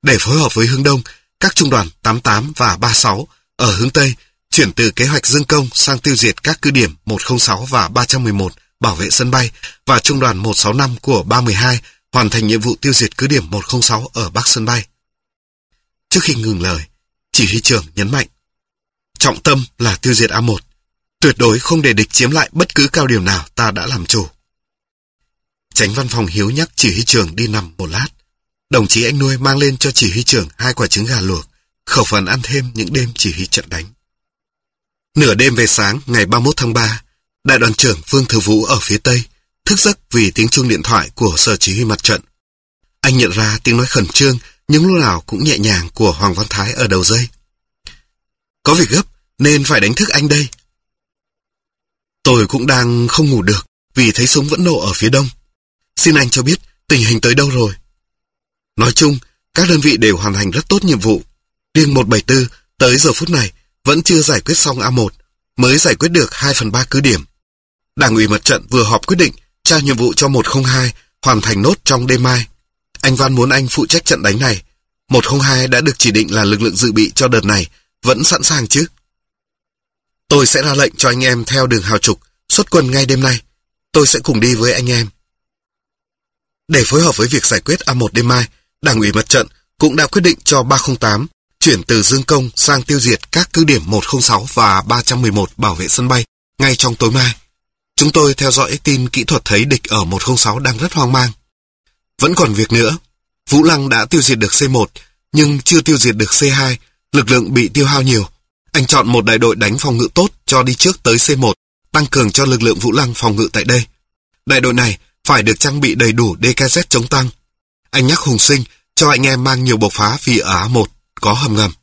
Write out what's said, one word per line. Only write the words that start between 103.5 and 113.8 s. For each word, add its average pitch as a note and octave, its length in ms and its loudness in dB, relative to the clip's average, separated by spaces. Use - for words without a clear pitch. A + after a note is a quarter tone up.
Vũ D3 120 4
Lăng D3 260 2
đã A2+ 160 0
tiêu D#3 180 0
diệt B2 160 2
được G#2+ 220 0
C C#3 100 0
một A#2 200 0
nhưng D3 280 2
chưa E3+ 200 2
tiêu D3+ 180 0
diệt A#2 180 0
được G#2+ 140 -2
C - 20 2
hai, C3 260 -2
lực B2+ 180 0
lượng B2 240 0
bị A#2+ 140 2
tiêu C#3 180 2
hao C#3 160 0
nhiều. A#2 260 0
Anh B2 140 0
chọn B2+ 220 2
một A#2+ 160 2
đại A2+ 140 2
đội A2+ 180 2
đánh G#2+ 220 -2
phòng C3 180 -2
ngự A#2 180 -2
tốt F#3 140 2
cho C3 160 2
đi B2+ 120 0
trước - 280 -2
tới A#2 160 2
C C#3 200 2
một, A#2 180 0
tăng D3+ 140 2
cường A#2 260 0
cho C#3 120 2
lực B2+ 180 0
lượng A2+ 160 2
Vũ A2 140 0
Lăng A#2+ 220 -2
phòng A2 220 0
ngự G#2+ 160 0
tại G2+ 120 -2
đây. A#2+ 200 0